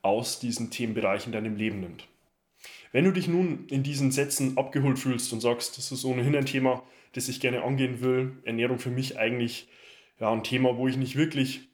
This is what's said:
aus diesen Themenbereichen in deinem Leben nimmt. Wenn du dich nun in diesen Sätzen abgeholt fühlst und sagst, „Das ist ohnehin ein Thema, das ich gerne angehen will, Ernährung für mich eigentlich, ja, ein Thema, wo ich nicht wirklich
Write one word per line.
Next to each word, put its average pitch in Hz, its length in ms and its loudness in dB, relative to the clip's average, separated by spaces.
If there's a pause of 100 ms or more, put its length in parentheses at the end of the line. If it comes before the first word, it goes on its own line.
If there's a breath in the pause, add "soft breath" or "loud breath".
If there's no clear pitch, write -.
aus 110 380 0
diesen 117 320 -4
Themenbereichen 110 640 -2
in 107 100 -2
deinem 107 140 -4
Leben 104 240 -2
nimmt. 85 260 -12 (840 loud breath)
Wenn 139 120 4
du 190 80 6
dich 180 160 0
nun 175 400 0
in 135 160 0
diesen 139 280 2
Sätzen 139 460 0
abgeholt 135 400 2
fühlst 123 360 -2
und 113 80 -4
sagst, 120 360 0
„Das - 140 -8
ist 131 140 -8
ohnehin 131 300 2
ein 143 100 2
Thema, 131 380 2 (280 loud breath)
das - 160 -6
ich 131 140 -6
gerne 127 220 0
angehen 127 380 0
will, 127 440 0
Ernährung 120 340 0
für 123 120 -4
mich 131 260 -4
eigentlich, 117 500 -2 (520 loud breath)
ja, 110 120 2
ein 113 120 0
Thema, 127 340 2
wo 131 100 0
ich 131 80 0
nicht 131 220 -2
wirklich 143 560 0